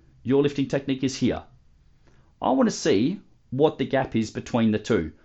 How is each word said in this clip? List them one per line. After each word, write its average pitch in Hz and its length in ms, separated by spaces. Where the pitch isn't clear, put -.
your 135 200
lifting 143 260
technique 135 340
is 135 140
here. 101 260
I - 100
want 208 180
to - 80
see 139 440
what 147 280
the 127 80
gap 131 300
is 110 140
between 113 400
the 107 80
two. 85 340